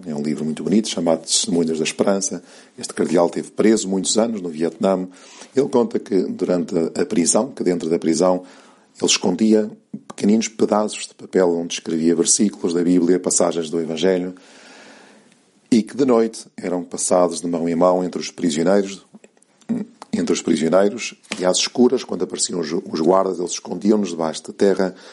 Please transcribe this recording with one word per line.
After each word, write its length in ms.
é 80
um 80
livro 200
muito 220
bonito, 240
chamado 320
Testemunhas 560
da 80
Esperança. 580
Este 160
cardeal 340
teve 220
preso 360
muitos 300
anos 240
no 80
Vietnã. 580
Ele 140
conta 300
que 240
durante 520
a 60
prisão, 460
que 120
dentro 280
da 80
prisão, 440
ele 120
escondia 600
pequeninos 400
pedaços 600
de 60
papel 360
onde 240
escrevia 400
versículos 580
da 100
Bíblia, 380
passagens 480
do 100
Evangelho, 560
e 120
que 120
de 120
noite 400
eram 260
passados 600
de 40
mão 220
em 60
mão 280
entre 160
os 120
prisioneiros, 760
entre 220
os 80
prisioneiros, 760
e 60
às 140
escuras, 440
quando 200
apareciam 380
os, 120
os 280
guardas, 380
eles 140
escondiam-nos 580
debaixo 340
da 100
terra, 400